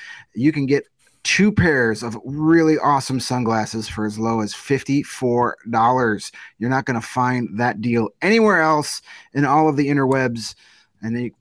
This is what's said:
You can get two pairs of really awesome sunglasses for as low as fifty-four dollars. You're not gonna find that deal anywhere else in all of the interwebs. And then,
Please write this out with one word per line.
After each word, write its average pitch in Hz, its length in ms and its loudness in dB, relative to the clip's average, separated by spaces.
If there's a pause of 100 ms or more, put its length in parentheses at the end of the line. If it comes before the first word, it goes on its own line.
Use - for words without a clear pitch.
(340)
You 135 180 2
can 143 140 -2
get 135 200 0 (360)
two 202 280 2
pairs 135 520 2
of 113 240 -8
really 156 500 4
awesome 135 440 0
sunglasses 113 680 -2
for 107 160 -6
as 107 140 -6
low 113 220 -2
as 104 120 -4
fifty-four 127 1040 -2 (140)
dollars. 117 600 0 (280)
You're 113 100 -4
not 131 160 -2
gonna 120 160 -2
find 123 580 -2
that 120 220 0
deal 117 300 0 (100)
anywhere 208 400 4
else 156 400 0 (320)
in 143 140 2
all 151 200 4
of 143 120 2
the 143 100 2
interwebs. 131 680 0 (440)
And 113 160 -4
then, 123 140 -6 (100)